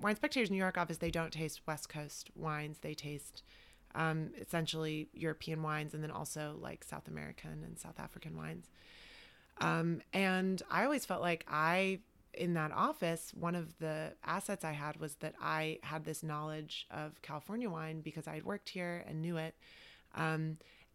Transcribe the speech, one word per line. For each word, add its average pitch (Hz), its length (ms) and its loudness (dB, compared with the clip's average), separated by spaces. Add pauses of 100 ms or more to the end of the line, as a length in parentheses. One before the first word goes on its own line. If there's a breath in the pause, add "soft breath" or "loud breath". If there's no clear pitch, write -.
Wine 208 140 4
Spectator's 247 360 4
New 196 60 4
York 185 200 4
office, 165 200 2
they 170 140 0
don't 165 200 2
taste 156 360 -2
West 151 220 -4
Coast - 460 -8
wines. 151 440 -2
They 151 140 -4
taste, 147 500 -8 (520 soft breath)
um, 160 440 2
essentially 156 720 0
European 160 500 -2
wines 151 300 0
and 156 100 -2
then 151 80 -2
also, 151 500 -4
like, - 220 -8
South - 260 -10
American 156 560 -8
and 165 120 -10
South 165 220 -12
African - 380 -8
wines. 160 320 -8 (920 soft breath)
Um, 165 420 4 (120)
and 190 480 6 (100)
I 180 120 6
always 277 220 4
felt 180 160 0
like 170 260 2
I, 185 520 6 (340)
in 175 220 4
that 156 160 4
office, 180 640 2
one 170 200 0
of 165 220 -4
the 156 360 -2 (120)
assets 190 400 0
I 156 60 2
had 147 280 -4
was 156 180 -4
that 156 220 -4
I 156 440 2
had 156 200 -2
this 156 200 -4
knowledge 156 640 -4
of 151 320 -6
California 208 480 -2
wine 160 320 -2
because 156 260 -6
I 156 60 -4
had 156 100 -4
worked 202 260 -4
here 175 380 -2
and 156 140 -2
knew 170 160 2
it. 160 160 -2 (640 soft breath)
Um, 160 420 2 (380 soft breath)